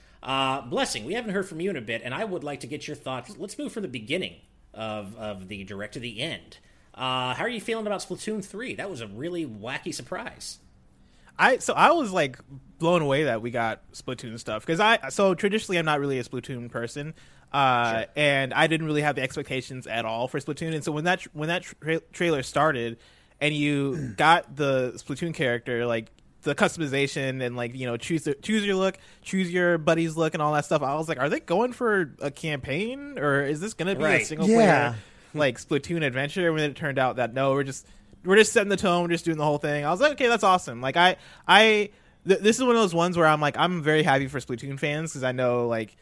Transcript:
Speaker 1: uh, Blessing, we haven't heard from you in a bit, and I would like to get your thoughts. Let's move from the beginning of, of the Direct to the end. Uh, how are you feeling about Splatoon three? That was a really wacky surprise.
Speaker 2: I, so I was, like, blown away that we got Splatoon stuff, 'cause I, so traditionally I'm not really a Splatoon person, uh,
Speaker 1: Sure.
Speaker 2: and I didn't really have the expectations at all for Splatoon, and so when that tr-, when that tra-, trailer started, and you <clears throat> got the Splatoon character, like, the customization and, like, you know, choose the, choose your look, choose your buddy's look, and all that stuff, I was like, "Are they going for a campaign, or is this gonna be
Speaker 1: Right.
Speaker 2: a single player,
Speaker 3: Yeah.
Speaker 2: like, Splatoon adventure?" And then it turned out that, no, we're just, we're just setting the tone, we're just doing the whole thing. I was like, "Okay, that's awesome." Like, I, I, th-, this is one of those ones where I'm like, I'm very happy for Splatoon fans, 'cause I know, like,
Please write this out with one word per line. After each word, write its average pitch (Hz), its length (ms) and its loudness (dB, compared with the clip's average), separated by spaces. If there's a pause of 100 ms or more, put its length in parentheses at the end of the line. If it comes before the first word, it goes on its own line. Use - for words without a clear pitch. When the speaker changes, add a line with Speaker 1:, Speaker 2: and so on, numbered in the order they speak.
(220)
Speaker 1:
uh, 135 380 -2
Blessing, 131 440 -4
we 151 100 -6
haven't 226 180 -6
heard 190 160 -4
from 160 120 -10
you 190 100 -4
in 175 60 -6
a 131 40 -6
bit, 113 240 -6
and 123 100 -6
I 170 100 -6
would 180 200 -8
like 143 160 -8
to 127 80 -14
get 143 180 -10
your 151 80 -8
thoughts. 131 420 -10
Let's 196 220 -12
move 294 140 -8
from 220 100 -8
the 190 60 -8
beginning 117 480 -6 (360)
of, 107 440 -10
of 101 320 -10
the 98 160 -12
Direct 101 300 -12
to 139 60 -10
the 117 200 -10
end. 123 380 -10 (360)
Uh, 127 400 -4
how 139 100 -6
are 226 40 -4
you 240 120 -6
feeling 226 260 -4
about 202 140 -4
Splatoon 196 440 -8
three? 214 320 -10
That 180 140 -8
was 143 100 -10
a 113 80 -10
really 160 360 -6
wacky 127 480 -8
surprise. - 680 -12 (800)
Speaker 2:
I, 226 200 6
so - 160 -2
I 185 180 8
was, 277 200 2
like, 147 260 0 (400)
blown 165 240 4
away 143 220 2
that 113 180 0
we 117 80 -6
got 113 300 -2 (120)
Splatoon 117 460 -10
stuff, 107 280 -8
'cause 165 120 0
I, 214 300 4
so 190 260 2
traditionally 202 440 0
I'm 165 80 0
not 151 120 2
really 139 200 0
a 123 60 -4
Splatoon 120 460 -8
person, 143 440 -8 (380)
uh, 120 500 2
Speaker 1:
Sure. - 120 -6
Speaker 2:
and 139 400 0
I 156 140 6
didn't 160 180 0
really 151 160 0
have 147 140 0
the 135 60 -4
expectations 131 680 -6
at 113 160 -4
all 113 240 -2
for 151 100 -4
Splatoon, 160 360 -6
and 147 100 -6
so 160 80 -2
when 151 120 -4
that 180 160 2
tr-, - 120 -16
when 151 160 -6
that 175 140 -2
tra-, 160 380 -6 (120)
trailer 160 320 0
started, 127 540 0 (420)
and 151 140 2
you 143 580 0
<clears throat> - 60 -12
got 160 380 4
the 135 400 2
Splatoon 151 380 -6
character, 120 520 -2
like, 117 240 -2 (320)
the 143 120 -2
customization 139 880 -2
and, 123 140 -4
like, 120 180 -6
you 127 120 -8
know, 120 100 -4
choose 156 280 -4
the, 143 100 0
choose 214 320 -2
your 196 100 0
look, 190 220 0 (240)
choose 190 280 -2
your 175 280 4
buddy's 165 400 2
look, 160 160 0
and 160 80 -2
all 151 100 2
that 147 140 0
stuff, 151 160 2
I 139 140 0
was 160 120 -4
like, 151 100 -4
"Are 139 120 2
they 294 100 -2
going 233 320 0
for 202 480 0
a 143 100 -4
campaign, 202 880 -6
or 139 240 2
is 147 180 -2
this 170 140 -8
gonna 180 220 -2
be - 80 -2
Speaker 1:
Right. 139 180 4
Speaker 2:
a - 40 0
single 156 200 -2
player, 220 140 6
Speaker 3:
Yeah. 131 340 6 (400)
Speaker 2:
like, 143 240 2
Splatoon 160 460 -2
adventure?" 143 460 0
And 156 80 0
then 151 120 0
it 127 60 -12
turned 139 220 -2
out 127 180 2
that, 117 160 0
no, 135 200 2
we're 139 120 2
just, 135 220 -10 (380)
we're 185 120 6
just 214 160 6
setting 202 160 2
the 196 80 2
tone, 175 260 2
we're 170 60 -2
just 170 160 0
doing 165 140 0
the 147 60 0
whole 147 140 2
thing. 147 260 -2
I 147 60 0
was 180 100 0
like, 294 120 4
"Okay, 254 160 0
that's 233 160 2
awesome." 180 360 2
Like, 135 160 -2
I, 180 200 6 (320)
I, 208 420 8 (360)
th-, 180 140 4
this 220 160 4
is 247 60 -2
one 240 140 4
of 226 60 6
those 175 120 2
ones 170 240 2
where 160 80 6
I'm 151 140 6
like, 147 180 0
I'm 170 240 2
very 156 220 4
happy 139 240 4
for 139 100 -6
Splatoon 135 400 -8
fans, 156 340 -4
'cause 131 120 -8
I 127 80 0
know, 123 360 2
like, 113 340 -4